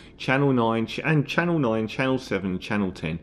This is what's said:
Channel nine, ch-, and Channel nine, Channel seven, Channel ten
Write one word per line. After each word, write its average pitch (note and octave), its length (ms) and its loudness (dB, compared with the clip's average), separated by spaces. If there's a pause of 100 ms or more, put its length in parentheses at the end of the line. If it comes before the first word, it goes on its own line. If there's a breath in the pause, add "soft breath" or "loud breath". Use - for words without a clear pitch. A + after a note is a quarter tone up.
(180 loud breath)
Channel C#3 360 2
nine, A2+ 340 2
ch-, - 160 -8
and D3 240 2
Channel E3+ 320 0
nine, A2 280 2
Channel C3 320 0
seven, F#2 380 -2
Channel G2+ 340 -2
ten E2 320 -6